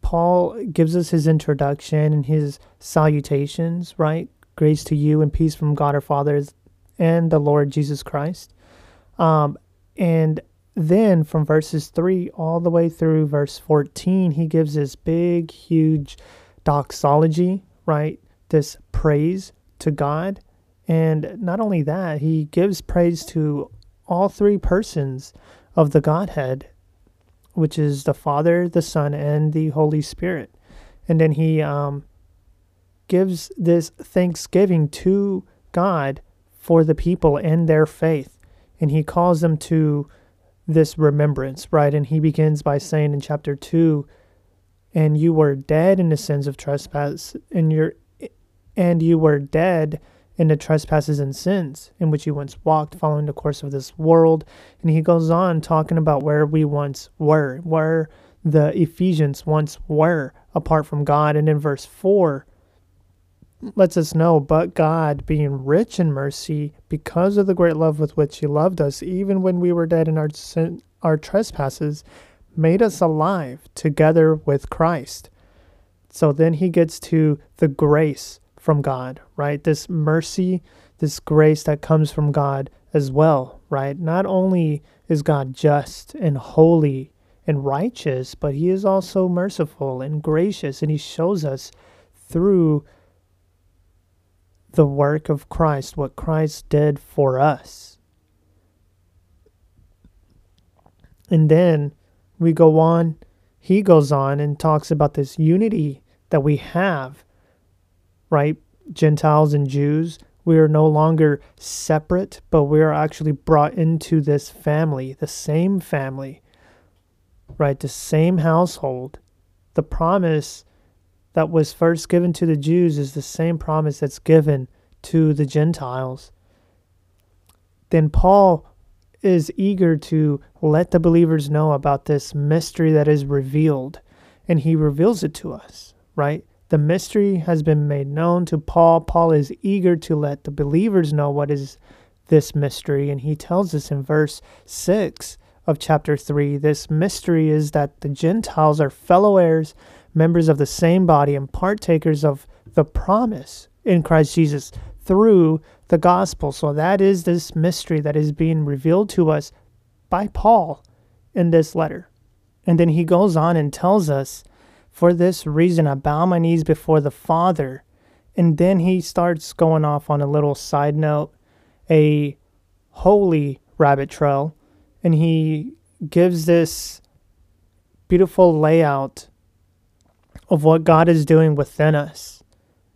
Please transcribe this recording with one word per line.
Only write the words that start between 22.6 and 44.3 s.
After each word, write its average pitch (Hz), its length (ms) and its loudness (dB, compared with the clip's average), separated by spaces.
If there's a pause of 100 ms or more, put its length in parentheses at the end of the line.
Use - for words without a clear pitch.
praise 170 460 -2
to 151 440 -4 (340)
all 185 220 -2
three 202 300 0
persons 139 760 -4 (440)
of 147 140 4
the 147 100 4
Godhead, 147 680 -4 (840)
which 156 260 -2
is 143 240 -2
the 143 100 -2
Father, 170 540 0
the 170 140 -2
Son, 147 320 -4
and 151 400 -2
the 156 160 -2
Holy 151 320 0
Spirit. 170 520 -8 (540)
And 165 140 2
then 160 100 4
he, 156 300 0
um, 143 420 -6 (1040)
gives 185 500 -2
this 170 320 0
thanksgiving 180 1000 -2
to 190 560 -2 (260)
God 160 500 -2 (280)
for 165 340 2
the 156 120 2
people 165 420 0
and 160 320 0
their 156 160 4
faith. 156 520 -4 (440)
And 147 100 0
he 156 120 0
calls 175 360 0
them 165 180 0
to 151 520 -2 (580)
this 160 300 0
remembrance, 147 760 0
right? 147 220 2
And 147 140 -2
he 156 120 0
begins 151 420 0
by 143 160 -2
saying 151 360 -2
in 139 80 -4
chapter 147 340 -6
two, 160 500 0 (880)